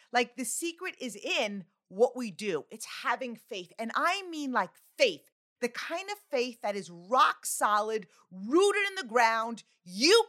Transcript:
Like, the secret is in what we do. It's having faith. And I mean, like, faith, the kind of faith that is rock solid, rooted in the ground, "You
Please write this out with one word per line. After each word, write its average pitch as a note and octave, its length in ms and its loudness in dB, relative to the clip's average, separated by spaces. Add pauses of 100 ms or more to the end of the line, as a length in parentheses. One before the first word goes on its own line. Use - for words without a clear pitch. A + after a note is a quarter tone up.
(140)
Like, A#3+ 220 0
the B3+ 100 -6
secret E4+ 560 -6
is B3 140 -8
in A3 480 -4 (240)
what A3+ 280 0
we A#3+ 140 -8
do. E3+ 400 -6
It's A3+ 160 -16 (160)
having B3 340 -4
faith. F#3 440 -14
And A3+ 160 -6
I F4 340 -2
mean, D4 220 -6
like, G#3 180 0 (260)
faith, G#3 360 0 (280)
the A#3+ 100 -2
kind F#4 420 -8
of G4+ 60 -8 (120)
faith B3 320 -2
that G#3 140 -2
is F#3 160 -8
rock G#3+ 560 2
solid, G#3+ 580 0 (240)
rooted F4 600 2
in F#4+ 60 -8
the F#4+ 160 -6
ground, A3+ 520 2 (240)
"You D#4 420 6